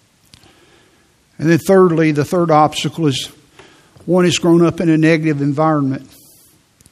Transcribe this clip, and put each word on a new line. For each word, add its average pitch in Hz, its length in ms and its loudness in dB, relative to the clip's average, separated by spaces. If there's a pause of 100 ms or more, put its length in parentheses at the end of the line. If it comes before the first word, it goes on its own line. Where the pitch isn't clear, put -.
(1400)
And 147 120 -2
then 165 80 4
thirdly, 165 540 2
the 147 140 -2
third 170 240 -2
obstacle 151 560 0
is 127 240 -4 (760)
one 180 200 0
has 175 140 0
grown 170 260 2
up 165 160 -2
in 180 100 -2
a 156 80 2
negative 156 420 0
environment. 143 680 -2 (840)